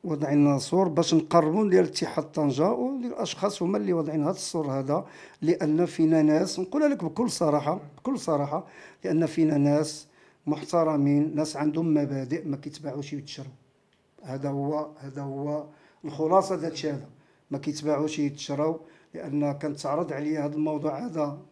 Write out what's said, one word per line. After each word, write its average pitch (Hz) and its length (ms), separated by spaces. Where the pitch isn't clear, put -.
واضعين 143 540
سور 180 300
باش 165 260
نقربوا 165 560
ديال 180 140
اتحاد 156 400
طنجة، 147 480
وديال 247 400
الأشخاص 196 500
هما 190 160
اللي 202 140
واضعين 156 300
هذا 151 80
السور 175 360
هذا، 135 380
لأن 156 440
فينا 160 360
ناس، 151 380
نقولها 294 280
لك 202 160
بكل 185 260
صراحة، 151 500
بكل 254 220
صراحة، 147 480
لأن 165 220
فينا 156 320
ناس 147 480
محترمين، 151 880
ناس 151 220
عندهم 156 380
مبادئ، 139 540
ما 139 80
كيتباعوش 143 560
يتشروا. 139 400
هذا 139 260
هو، 143 400
هذا 139 240
هو 139 420
الخلاصة 175 520
ديال 156 80
هادشي 156 260
هذا، 139 180
ما 139 80
كيتباعوش 147 600
يتشراو، 147 600
لأن 147 380
كان 147 240
تعرض 151 360
عليا 147 340
هذا 147 80
الموضوع 151 440
هذا 147 400